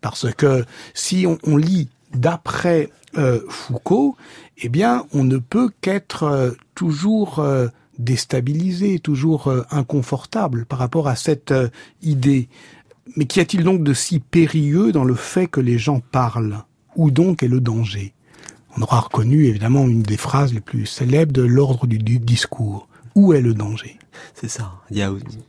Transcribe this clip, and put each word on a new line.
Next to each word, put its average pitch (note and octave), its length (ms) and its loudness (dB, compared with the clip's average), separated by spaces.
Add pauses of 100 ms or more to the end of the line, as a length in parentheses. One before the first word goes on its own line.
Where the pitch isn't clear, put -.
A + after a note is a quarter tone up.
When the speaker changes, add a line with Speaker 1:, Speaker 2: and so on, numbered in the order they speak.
Speaker 1:
Parce A2+ 320 -4
que C3 320 2 (260)
si F#3 340 -2
on, E3 180 0
on D3+ 120 2
lit D#3+ 320 2 (260)
d'après, E3 760 -2 (260)
euh, B2+ 320 0
Foucault, C#3 680 -2 (420)
eh A#2+ 100 -8
bien A3+ 460 0
on C#3 100 2
ne C3 140 2
peut G#3 320 0 (100)
qu'être, F#3+ 440 -4
euh, C#3 260 0 (240)
toujours, F3+ 640 -2
euh, C3+ 300 0 (300)
déstabilisé, D#3 1000 -2
toujours, D3 500 0
euh, B2+ 220 0
inconfortable C#3 960 -4
par B2+ 140 -6
rapport C#3+ 280 -2
à B2 80 0
cette, - 340 -2
euh, B2+ 200 2 (320)
idée. C3+ 480 0 (680)
Mais D3+ 80 0
qu'y F#3 160 0
a-t-il F3 240 0
donc F3+ 200 2
de C#3+ 100 2
si D3 260 -2
périlleux E3 720 2
dans D3 120 2
le B2+ 100 2
fait F3+ 320 -2
que D3 140 -2
les A#2+ 180 2
gens C3 220 0
parlent ? A#2 600 -2 (340)
Où D#3+ 140 4
donc E3 320 2
est B2 60 2
le B2+ 120 2
danger ? A2 540 -4 (640)
On A2 60 -4
aura A#2 180 0
reconnu C3 460 2
évidemment B2 420 2
une A2+ 160 2
des G#2 120 -2
phrases C3+ 380 0
les G#2+ 60 -4
plus A2 260 -6
célèbres C#3+ 460 0
de B2+ 100 2
l'ordre B2 460 2
du, A2 100 0
du A2+ 220 0
discours. A#2 680 -2 (300)
Où G3 160 8
est C#3+ 80 6
le A#2+ 120 2
danger ? G#2 460 -6 (340)
Speaker 2:
C'est - 160 -14
ça. G2 260 -10 (180)
Il G2+ 60 -4
y G2+ 40 0
a G2 100 -2 (360)